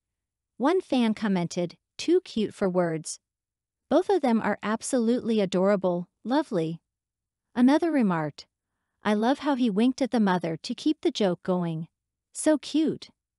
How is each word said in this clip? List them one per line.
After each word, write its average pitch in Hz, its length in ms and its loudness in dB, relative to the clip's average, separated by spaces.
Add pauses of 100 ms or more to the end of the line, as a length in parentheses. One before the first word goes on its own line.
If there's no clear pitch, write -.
(560)
One 330 240 0
fan 233 340 0
commented, 175 640 -2 (200)
"Too 349 260 0
cute - 320 -4
for 196 140 -2
words. 170 520 -2 (680)
Both 320 200 2
of 381 140 2
them 226 180 2
are 202 240 -2
absolutely 226 720 0
adorable, 185 720 0 (160)
lovely." 196 560 -2 (720)
Another 294 380 4
remarked, 180 540 0 (560)
"I 214 120 0
love 226 260 0
how 285 160 0
he 240 140 2
winked 226 300 0
at 254 100 -2
the 240 100 0
mother 175 360 0
to - 180 -10
keep - 280 -2
the 339 80 0
joke 190 320 0
going. 170 460 -4 (440)
So 311 240 2
cute." - 540 -2 (280)